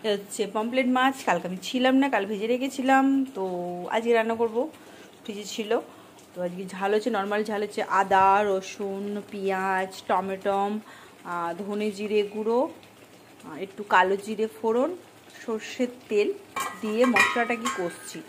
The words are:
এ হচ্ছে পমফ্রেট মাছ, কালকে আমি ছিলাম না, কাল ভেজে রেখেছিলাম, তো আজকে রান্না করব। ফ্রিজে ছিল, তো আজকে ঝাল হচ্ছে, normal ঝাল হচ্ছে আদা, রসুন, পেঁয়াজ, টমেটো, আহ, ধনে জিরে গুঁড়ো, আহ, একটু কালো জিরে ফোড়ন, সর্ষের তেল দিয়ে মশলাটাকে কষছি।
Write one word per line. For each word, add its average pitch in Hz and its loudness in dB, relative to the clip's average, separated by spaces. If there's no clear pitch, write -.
এ 226 -2
হচ্ছে 202 -4
পমফ্রেট 240 0
মাছ, 262 4
কালকে 175 2
আমি 185 -6
ছিলাম 262 4
না, 277 4
কাল 220 0
ভেজে 208 -4
রেখেছিলাম, 269 2
তো 190 -4
আজকে 233 2
রান্না 226 2
করব। 226 0
ফ্রিজে 202 -12
ছিল, 214 -4
তো - -16
আজকে 180 -6
ঝাল 196 -2
হচ্ছে, 214 2
normal 202 0
ঝাল 208 -2
হচ্ছে 208 -6
আদা, 190 6
রসুন, 196 -4
পেঁয়াজ, 190 -2
টমেটো, 196 0
আহ, 180 -6
ধনে 208 -4
জিরে 208 0
গুঁড়ো, 220 0
আহ, - -14
একটু 196 -14
কালো 185 6
জিরে 220 -4
ফোড়ন, 233 0
সর্ষের 233 -6
তেল 208 2
দিয়ে 220 0
মশলাটাকে 226 2
কষছি। 175 -8